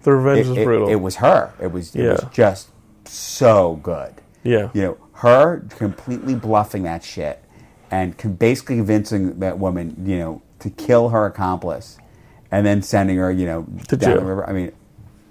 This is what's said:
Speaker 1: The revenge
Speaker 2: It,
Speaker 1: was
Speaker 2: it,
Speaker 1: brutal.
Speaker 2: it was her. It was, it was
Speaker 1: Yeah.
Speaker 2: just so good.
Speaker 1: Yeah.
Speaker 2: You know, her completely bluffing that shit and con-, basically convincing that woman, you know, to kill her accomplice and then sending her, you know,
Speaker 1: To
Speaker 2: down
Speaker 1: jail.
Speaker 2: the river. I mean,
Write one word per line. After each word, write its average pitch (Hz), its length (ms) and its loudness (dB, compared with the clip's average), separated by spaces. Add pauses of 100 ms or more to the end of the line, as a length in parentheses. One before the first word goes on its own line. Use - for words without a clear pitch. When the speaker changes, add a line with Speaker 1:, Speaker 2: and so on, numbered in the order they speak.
Speaker 1:
The 143 100 4
revenge 131 340 2
Speaker 2:
It, - 20 -4
Speaker 1:
was 127 80 -2
Speaker 2:
it, 110 80 2
Speaker 1:
brutal. 107 240 2
Speaker 2:
it 107 120 2
was 92 140 -4
her. 139 460 2
It 92 100 -6
was, 87 240 -10
it 123 140 0
was - 140 0
Speaker 1:
Yeah. 127 100 -14
Speaker 2:
just 101 340 2 (380)
so 95 760 2
good. 71 300 -8 (300)
Speaker 1:
Yeah. 110 300 0
Speaker 2:
You 104 80 0
know, 92 160 -2 (160)
her 135 560 4
completely 123 680 -6
bluffing 104 480 -2
that 85 220 -6
shit 76 360 -10 (480)
and 92 280 -4
con-, 104 160 -6
basically 120 440 0
convincing 101 640 -2
that 92 200 -4
woman, 87 360 -4 (100)
you 95 120 -2
know, 80 240 -8 (180)
to 101 100 -8
kill 117 400 2
her 110 160 0
accomplice 90 720 -6 (520)
and 101 160 2
then 101 160 2
sending 95 360 0
her, 92 120 0
you 92 160 0
know, 82 220 -6 (220)
Speaker 1:
To 135 80 0
Speaker 2:
down 95 140 2
Speaker 1:
jail. 92 100 4
Speaker 2:
the 92 40 -6
river. 95 240 -6
I 98 40 -6
mean, 92 180 -4 (600)